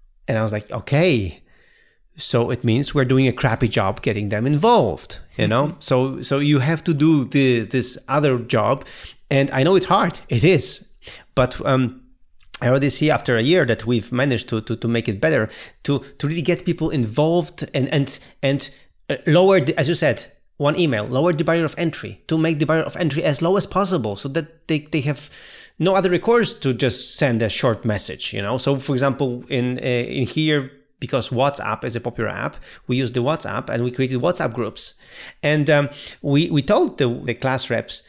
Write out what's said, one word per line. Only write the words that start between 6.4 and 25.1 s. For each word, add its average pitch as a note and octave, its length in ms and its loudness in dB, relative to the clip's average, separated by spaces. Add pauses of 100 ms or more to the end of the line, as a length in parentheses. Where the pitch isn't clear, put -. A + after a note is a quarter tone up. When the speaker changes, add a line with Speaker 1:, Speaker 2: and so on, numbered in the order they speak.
Speaker 1:
have D#3 240 0
to E3 100 2
do D3 300 4
the, B2+ 360 2
this A#2+ 380 -4 (100)
other C#3 300 2
job. A#2 480 0 (440)
And C#3 200 2
I C3 120 0
know F3 140 4
it's F3+ 100 2
hard. G3 420 0
It A#2 160 2
is. - 440 2 (460)
But, B2+ 320 0
um, C3 340 0 (640)
I B2+ 60 0
already C3+ 220 2
see D3+ 200 2
after B2+ 260 0
a A2+ 60 2
year D#3 240 4
that A2+ 180 0
we've A#2 280 -2
managed B2+ 380 0
to, A2 100 -2
to, A2 160 -6
to - 120 -6
make A#2 200 -2
it G2+ 120 -2
better, C3+ 280 2 (340)
to, C#3 160 0 (200)
to C#3+ 100 -4
really E3 140 -4
get F3 220 -2
people D#3+ 260 -2
involved D3+ 840 0
and, C3+ 140 0
and, C#3 300 -2 (240)
and, C#3 280 -2 (400)
uh, - 60 -4 (100)
lower, F#3 340 6
the, C#3+ 180 0
as D#3 100 0
you E3+ 60 0
said, C#3 320 0 (300)
one C#3+ 220 0
email, B2+ 260 0
lower C#3 280 2
the D#3 100 0
barrier E3 220 0
of D3 120 -4
entry, D3+ 520 -6
to D#3+ 100 0
make D#3+ 220 0
the D#3 60 0
barrier D#3 180 2
of - 120 -10
entry D#3 280 -2
as D3 180 0
low F3+ 140 2
as G3 100 0
possible E3+ 480 -2
so C#3 140 -8
that D3+ 400 -8
they, D#3 120 0 (120)
they D#3 80 0
have C#3 280 -4 (520)